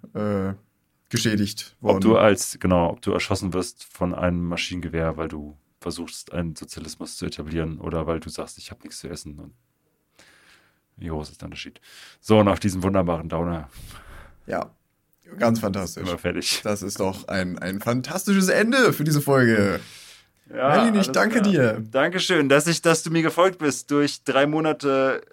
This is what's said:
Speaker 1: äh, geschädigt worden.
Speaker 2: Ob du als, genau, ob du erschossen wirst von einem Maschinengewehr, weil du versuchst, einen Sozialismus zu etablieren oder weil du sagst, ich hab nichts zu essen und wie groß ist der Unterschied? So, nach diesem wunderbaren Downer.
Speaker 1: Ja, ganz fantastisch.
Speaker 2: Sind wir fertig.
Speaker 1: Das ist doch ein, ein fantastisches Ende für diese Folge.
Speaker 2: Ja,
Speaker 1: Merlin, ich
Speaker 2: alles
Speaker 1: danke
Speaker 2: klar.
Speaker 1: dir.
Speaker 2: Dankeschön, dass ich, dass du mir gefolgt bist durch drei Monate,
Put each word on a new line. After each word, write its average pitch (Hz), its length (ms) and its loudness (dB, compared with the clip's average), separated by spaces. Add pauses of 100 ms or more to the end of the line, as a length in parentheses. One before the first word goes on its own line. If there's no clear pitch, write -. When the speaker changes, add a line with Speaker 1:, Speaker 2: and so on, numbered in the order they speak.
(160)
Speaker 1:
äh, 101 380 -2 (560)
geschädigt 107 680 -2
worden. 107 180 2
Speaker 2:
Ob 95 40 0
du 110 160 6
als, 98 420 2
genau, 90 300 2
ob - 120 -8
du 98 100 -4
erschossen 92 420 -2
wirst 90 320 -6
von 90 300 -4
einem 87 320 0
Maschinengewehr, 82 680 -4
weil 80 120 -6
du 76 280 -12 (240)
versuchst, 82 540 -10
einen 82 220 -6
Sozialismus - 640 -14
zu - 100 -8
etablieren 78 520 -6
oder 80 280 -6
weil 82 120 -2
du 85 100 -12
sagst, - 280 -12
ich - 140 -18
hab - 120 -20
nichts - 160 -16
zu - 100 -14
essen 76 300 -14
und 73 140 -20 (1400)
wie 92 100 -12
groß 76 220 -6
ist - 120 -20
der - 60 -14
Unterschied? - 320 -16 (420)
So, 107 200 6
nach 98 160 4
diesem 92 240 -2
wunderbaren 87 480 0
Downer. 80 400 -4 (800)
Speaker 1:
Ja, - 240 -6 (680)
ganz 113 220 2
fantastisch. 95 460 -4
Speaker 2:
Sind 90 80 -4
wir 85 40 -4
fertig. 87 460 -2
Speaker 1:
Das 104 180 -2
ist 98 200 -6
doch 95 260 -2
ein, 90 320 -4
ein 95 220 -6
fantastisches 185 640 0
Ende 226 460 4
für 147 100 -4
diese 151 180 2
Folge. 113 600 4 (680)
Speaker 2:
Ja, 131 200 0
Speaker 1:
Merlin, 226 240 4
ich 208 140 4
Speaker 2:
alles 131 40 -4
Speaker 1:
danke 220 300 2
Speaker 2:
klar. 202 100 4
Speaker 1:
dir. 113 400 2
Speaker 2:
Dankeschön, 165 580 2
dass 147 180 6
ich, 165 140 2
dass 165 220 2
du 165 80 -6
mir 165 120 4
gefolgt 175 360 2
bist 143 320 -2
durch 143 320 0
drei 143 240 4
Monate, 143 760 0 (120)